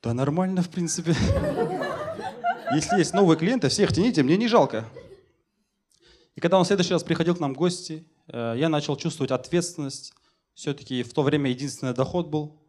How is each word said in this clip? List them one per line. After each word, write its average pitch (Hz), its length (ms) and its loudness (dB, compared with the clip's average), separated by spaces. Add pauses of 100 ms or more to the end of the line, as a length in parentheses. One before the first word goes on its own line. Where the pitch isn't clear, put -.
«Да 117 120 -2
нормально, 175 500 0
в 175 60 -4
принципе. 165 460 -2 (1600)
Если 156 240 2
есть 165 160 2
новые 180 240 6
клиенты, 180 300 0
всех 180 260 2
тяните, 196 300 4
мне 151 140 4
не 233 100 0
жалко». 143 380 2 (1500)
И - 60 -12
когда 175 160 4
он 185 60 6
в 175 40 2
следующий 185 260 2
раз 165 100 0
приходил 165 320 0
к 175 40 -12
нам 139 140 -2
в - 40 -10
гости, 165 460 -4 (240)
э, 117 300 -6
я 156 100 2
начал 151 280 0
чувствовать 143 340 -4
ответственность. 143 840 -4 (420)
Всё-таки 131 480 -6
в 120 100 -10
то 156 80 2
время 139 300 2
единственный 131 420 -4
доход 151 360 -2
был. 151 380 -6